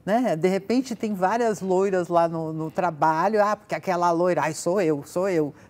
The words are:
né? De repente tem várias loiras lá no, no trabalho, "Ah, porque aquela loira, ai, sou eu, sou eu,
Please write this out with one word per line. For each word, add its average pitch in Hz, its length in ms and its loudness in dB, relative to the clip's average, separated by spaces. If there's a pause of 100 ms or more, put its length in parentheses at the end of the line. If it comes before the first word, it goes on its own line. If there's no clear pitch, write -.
né? 214 300 2
De 160 140 2
repente 202 480 -2
tem 214 180 -4
várias 208 460 0
loiras 185 480 0
lá 170 180 4
no, 165 260 -6
no 156 200 -6
trabalho, 170 680 2
"Ah, 208 140 2
porque 202 220 -6
aquela 175 340 0
loira, 170 320 2
ai, 156 100 -2
sou 180 280 -2
eu, 156 240 0
sou 185 240 -4
eu, 156 260 0 (160)